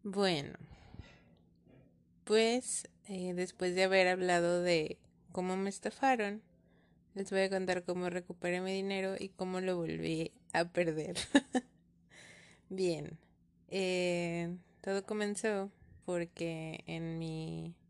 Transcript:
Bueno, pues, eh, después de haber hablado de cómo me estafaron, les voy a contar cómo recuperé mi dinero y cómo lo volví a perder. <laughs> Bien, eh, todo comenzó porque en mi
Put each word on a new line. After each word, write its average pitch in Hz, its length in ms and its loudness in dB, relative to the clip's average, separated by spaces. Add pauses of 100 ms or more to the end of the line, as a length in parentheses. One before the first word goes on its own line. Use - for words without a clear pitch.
(120)
Bueno, 185 400 2 (1700)
pues, 226 640 2 (220)
eh, 185 260 -4
después 180 400 -2
de 185 100 6
haber 190 240 6
hablado 175 520 4
de 175 380 2 (340)
cómo 185 240 -2
me 196 140 0
estafaron, 220 720 0 (720)
les 196 160 -6
voy 190 100 2
a 190 80 4
contar 185 360 0
cómo 180 260 -2
recuperé 180 500 -4
mi 190 140 -2
dinero 190 440 -2
y 190 120 -6
cómo 185 320 -4
lo 185 160 0
volví 160 540 -2 (200)
a 170 140 2
perder. 170 500 -2
<laughs> - 560 2 (960)
Bien, 175 500 -2 (500)
eh, 175 880 0 (280)
todo 196 240 -2
comenzó 208 640 -2 (340)
porque 165 840 -4
en 165 320 -4
mi 165 560 -6 (160)